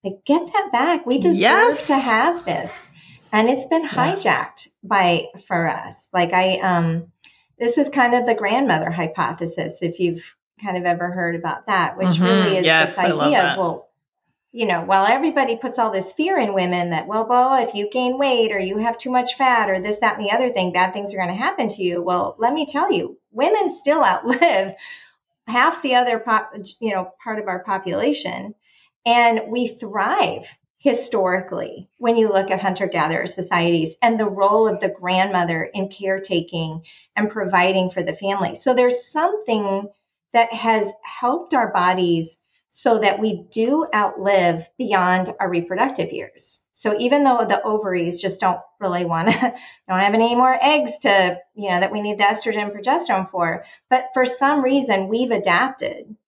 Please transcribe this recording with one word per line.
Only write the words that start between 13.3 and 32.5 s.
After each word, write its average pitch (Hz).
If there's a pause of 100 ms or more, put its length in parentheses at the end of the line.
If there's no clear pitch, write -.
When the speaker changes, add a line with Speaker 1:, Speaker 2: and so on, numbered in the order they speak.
Speaker 2:
that. 143
Speaker 1:
of, 135
well, 170 (640)
you 233
know, 196
while 190
everybody 262
puts 240
all 220
this 190
fear 359
in 214
women 180
that, 160
well, 220
well, 254
if 240
you 208
gain 254
weight 247
or 202
you 190
have 233
too 254
much 247
fat 240
or 190
this, 208
that, 208
and 202
the 202
other 240
thing, 185
bad 180
things 202
are 202
gonna 180
happen 277
to 208
you. 175
Well, 180
let 233
me 302
tell 330
you, 156 (140)
women 381
still 294
outlive 202 (340)
<laughs> -
half 269
the 254
other 247
pop-, 220 (260)
you 220
know, 185 (100)
part 214
of 202
our 180
population. 196 (500)
And 233
we 240
thrive 214 (220)
historically - (100)
when 233
you 220
look 196